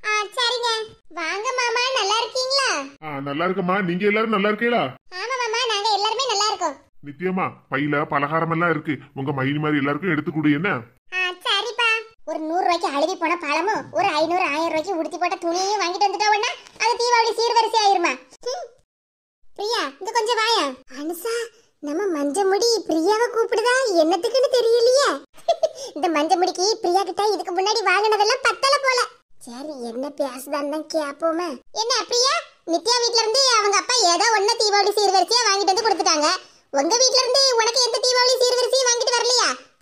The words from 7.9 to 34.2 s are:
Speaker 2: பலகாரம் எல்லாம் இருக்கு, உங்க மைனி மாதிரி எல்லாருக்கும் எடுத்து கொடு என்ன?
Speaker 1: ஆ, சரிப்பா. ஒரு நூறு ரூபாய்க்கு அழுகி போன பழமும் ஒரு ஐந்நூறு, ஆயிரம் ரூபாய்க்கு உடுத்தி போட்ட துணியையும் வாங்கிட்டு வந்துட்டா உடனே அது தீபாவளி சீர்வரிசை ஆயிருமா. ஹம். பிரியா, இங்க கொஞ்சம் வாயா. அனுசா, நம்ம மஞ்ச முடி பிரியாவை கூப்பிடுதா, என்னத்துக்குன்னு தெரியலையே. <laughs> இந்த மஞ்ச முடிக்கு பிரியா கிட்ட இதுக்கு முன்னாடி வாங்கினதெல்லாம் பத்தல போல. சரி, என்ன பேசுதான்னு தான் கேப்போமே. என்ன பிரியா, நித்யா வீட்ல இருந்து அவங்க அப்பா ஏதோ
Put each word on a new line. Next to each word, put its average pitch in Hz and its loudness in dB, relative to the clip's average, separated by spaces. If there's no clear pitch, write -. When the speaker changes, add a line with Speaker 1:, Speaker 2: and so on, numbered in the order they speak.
Speaker 2:
பலகாரம் 160 0
எல்லாம் 170 2
இருக்கு, 151 -2
உங்க 135 -4
மைனி 135 0
மாதிரி 151 0
எல்லாருக்கும் 147 0
எடுத்து 151 -2
கொடு 151 2
என்ன? 185 -2
Speaker 1:
ஆ, 370 -4
சரிப்பா. 453 0
ஒரு 320 -6
நூறு 320 0
ரூபாய்க்கு 349 2
அழுகி 302 0
போன 339 -2
பழமும் 330 -2
ஒரு 359 2
ஐந்நூறு, 330 2
ஆயிரம் 311 0
ரூபாய்க்கு 330 -2
உடுத்தி 320 -4
போட்ட 349 -2
துணியையும் 370 -2
வாங்கிட்டு 359 0
வந்துட்டா 392 0
உடனே 427 2
அது 453 0
தீபாவளி 466 2
சீர்வரிசை 453 2
ஆயிருமா. 381 4
ஹம். 539 -8
பிரியா, 427 -4
இங்க 370 -10
கொஞ்சம் 453 0
வாயா. 440 2
அனுசா, 330 -6
நம்ம 294 -4
மஞ்ச 285 0
முடி 403 2
பிரியாவை 392 2
கூப்பிடுதா, 466 0
என்னத்துக்குன்னு 427 2
தெரியலையே. 480 4
<laughs> 622 -2
இந்த 302 -2
மஞ்ச 311 2
முடிக்கு 370 0
பிரியா 370 2
கிட்ட 370 -4
இதுக்கு 370 -2
முன்னாடி 392 0
வாங்கினதெல்லாம் 415 2
பத்தல 539 2
போல. 523 0
சரி, 269 -12
என்ன 233 -6
பேசுதான்னு 285 -4
தான் 311 -6
கேப்போமே. 320 -2
என்ன 440 0
பிரியா, 508 2
நித்யா 339 0
வீட்ல 466 0
இருந்து 440 2
அவங்க 403 2
அப்பா 494 -2
ஏதோ 349 4